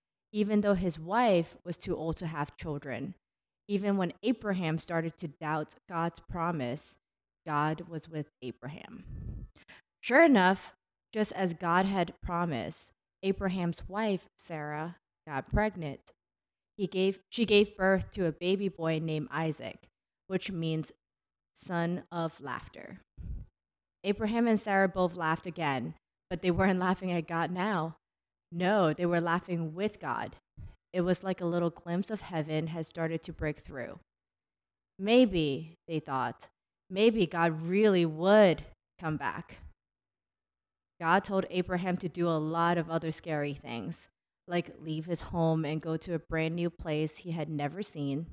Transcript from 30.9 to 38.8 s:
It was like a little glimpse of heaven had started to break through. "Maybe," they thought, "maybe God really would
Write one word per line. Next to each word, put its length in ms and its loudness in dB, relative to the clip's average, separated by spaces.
It 100 2
was 200 2
like 180 -4
a 60 -2
little 240 2
glimpse 400 -4
of 120 -6
heaven 460 -2
had 180 -6
started 360 -4
to 100 -12
break 260 -4
through. 420 -12
"Maybe," 880 4
they 140 -4
thought, 480 -4
"maybe 380 4
God 360 0
really 420 4
would 600 6